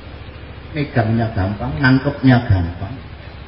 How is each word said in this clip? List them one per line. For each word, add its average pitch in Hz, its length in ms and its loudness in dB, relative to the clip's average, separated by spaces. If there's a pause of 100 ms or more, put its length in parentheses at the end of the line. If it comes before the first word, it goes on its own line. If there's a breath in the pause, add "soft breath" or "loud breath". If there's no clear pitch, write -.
(760)
megangnya 113 560 0
gampang, 104 480 -2
nangkepnya 131 640 4
gampang, 92 480 0 (560)